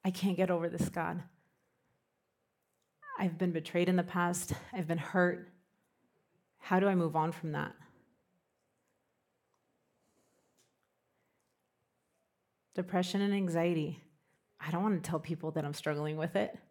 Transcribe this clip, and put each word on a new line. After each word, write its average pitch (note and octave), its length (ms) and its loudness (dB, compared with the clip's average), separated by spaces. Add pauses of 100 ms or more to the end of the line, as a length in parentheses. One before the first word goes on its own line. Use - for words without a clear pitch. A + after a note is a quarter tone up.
I F#3+ 60 2
can't F#3 260 0
get F#3 160 2
over E3+ 160 0
this, E3+ 200 -2
God. E3+ 340 -4 (2000)
I've E3+ 200 0
been F3+ 120 2
betrayed E3+ 380 0
in F3+ 80 4
the F3+ 80 4
past. F3 480 0 (200)
I've F#3 140 -4
been E3 120 0
hurt. F3+ 500 2 (1080)
How F#3 200 2
do F#3+ 80 4
I G3 80 4
move E3 220 2
on D#3+ 160 2
from D#3+ 200 -6
that? D3 200 -4 (4000)
Depression F3+ 460 0
and G3+ 140 2
anxiety. E3+ 680 0 (600)
I D#3 100 -6
don't E3+ 120 0
want G3+ 200 2
to D#3 80 -6
tell E3 80 0
people D#3 340 -6
that D#3 120 -2
I'm D3 100 -4
struggling D3+ 420 -2
with D3+ 200 -2
it. G#3 200 0 (140)